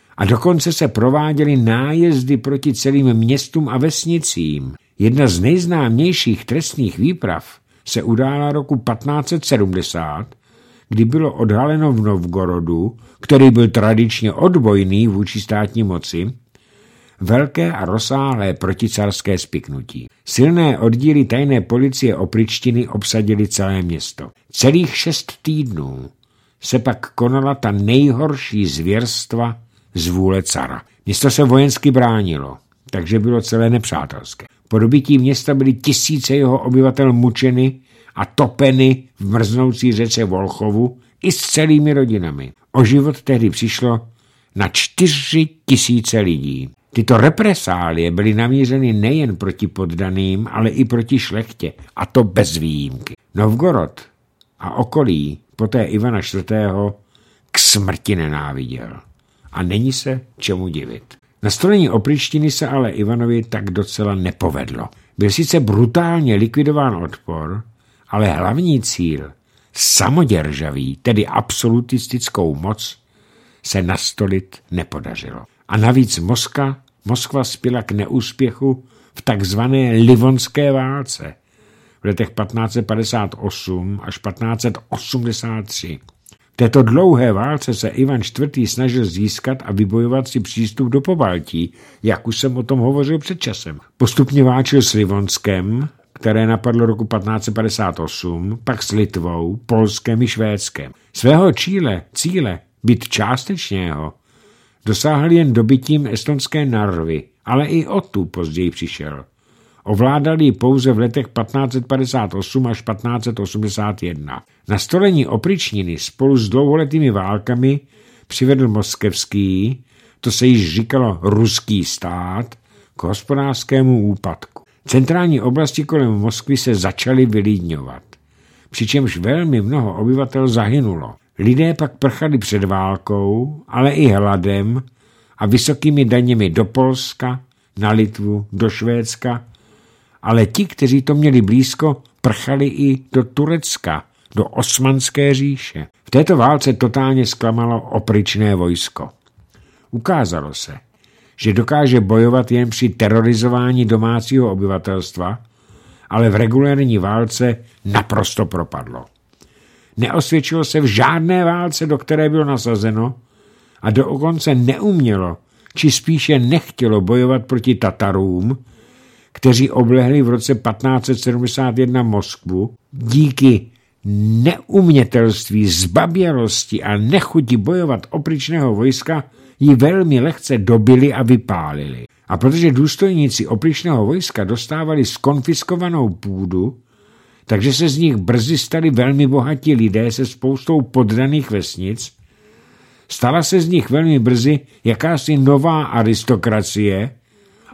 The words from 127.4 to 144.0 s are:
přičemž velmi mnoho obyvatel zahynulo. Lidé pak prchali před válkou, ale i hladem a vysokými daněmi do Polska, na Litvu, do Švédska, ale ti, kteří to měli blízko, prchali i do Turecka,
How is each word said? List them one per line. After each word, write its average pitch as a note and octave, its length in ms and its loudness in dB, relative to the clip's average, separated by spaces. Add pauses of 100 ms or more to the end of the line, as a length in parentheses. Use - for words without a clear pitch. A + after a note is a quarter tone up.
přičemž A#2 460 -2
velmi B2+ 460 0
mnoho A2 340 -2
obyvatel C3 520 0
zahynulo. A2 640 0 (240)
Lidé C3+ 360 2
pak D3+ 240 -6
prchali C#3 400 0
před G2+ 260 -2
válkou, G2 1040 -2
ale C3 220 2
i D3 180 4
hladem G2+ 760 0 (560)
a A2 80 -2
vysokými C#3+ 580 2
daněmi A#2+ 460 2
do G2+ 140 2
Polska, C3 760 -2 (380)
na G#2 120 0
Litvu, G#2 600 0
do G#2 180 0
Švédska, A#2 760 -4 (800)
ale A2+ 220 4
ti, F3+ 200 -2
kteří C3+ 360 2
to D3 120 0
měli C#3+ 280 4
blízko, C3 600 2 (180)
prchali C3+ 460 0
i C3 460 0
do B2+ 120 2
Turecka, C#3+ 800 -4 (300)